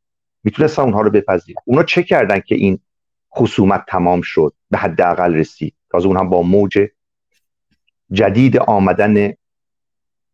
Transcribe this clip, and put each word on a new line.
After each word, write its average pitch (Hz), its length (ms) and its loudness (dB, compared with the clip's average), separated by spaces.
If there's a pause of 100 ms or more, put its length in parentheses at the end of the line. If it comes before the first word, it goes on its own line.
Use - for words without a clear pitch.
(440)
می‌تونستن 151 380 -2
اونها 107 180 0
رو 107 100 2
بپذیرن؟ 98 540 -2
اونا 135 180 0
چه 175 200 -2
کردن 107 380 0
که - 140 -4
این 95 240 0 (560)
خصومت 98 540 0
تمام 90 320 0
شد، 78 340 -2 (160)
به - 80 -2
حداقل 87 560 0
رسید؟ 78 400 -4 (160)
تازه 90 160 -2
اون 95 100 2
هم 92 120 -2
با 90 140 0
موج 98 360 0 (1300)
جدید 110 440 2
آمدن 104 760 0 (1000)